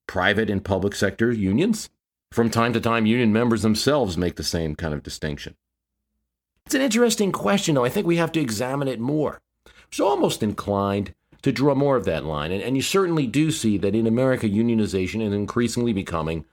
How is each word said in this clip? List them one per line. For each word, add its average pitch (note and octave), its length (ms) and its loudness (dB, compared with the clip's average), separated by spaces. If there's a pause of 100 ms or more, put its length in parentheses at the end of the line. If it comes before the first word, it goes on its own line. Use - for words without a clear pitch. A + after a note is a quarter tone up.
private G2+ 420 0
and G2 140 -2
public G2 320 -2
sector G#2+ 340 0
unions. A#2+ 600 0 (420)
From A#2 180 2
time A#2 220 2
to A2+ 80 0
time, A2+ 260 2
union A2+ 260 4
members A2+ 300 2
themselves G#2+ 560 2
make F2 160 0
the E2 80 -10
same D#2+ 320 -2
kind D#2 200 -6
of C#2+ 100 -8
distinction. D2+ 500 -10 (1120)
It's - 80 -2
an C4+ 80 2
interesting A3+ 500 2
question, G3 440 0
though. B2 100 4
I - 20 2
think G3 180 -2
we E3+ 120 2
have E3 140 0
to E3 80 0
examine C3 480 -2
it A#2 120 -6
more. C#3+ 400 -2 (500)
So D4+ 160 0
almost F#4 360 0
inclined G2+ 720 -2 (260)
to C3+ 100 0
draw C3+ 240 2
more C#3 220 2
of F#2+ 80 -2
that D#2 220 -2
line. D#2 260 -4
And, G2+ 100 -4
and B2+ 140 -2
you B2+ 60 0
certainly E3+ 440 2
do D3 240 0
see G#2+ 280 0
that G2+ 160 0
in A2+ 120 2
America, B2 400 2
unionization G#2 800 0
is G2+ 60 -2
increasingly A#2 640 -2
becoming D#2+ 580 -4